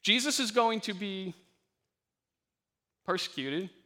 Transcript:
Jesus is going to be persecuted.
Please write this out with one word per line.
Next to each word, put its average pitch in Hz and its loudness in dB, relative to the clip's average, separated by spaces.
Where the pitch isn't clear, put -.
Jesus 247 2
is 240 0
going 226 4
to 214 -6
be 190 -6
persecuted. 139 -2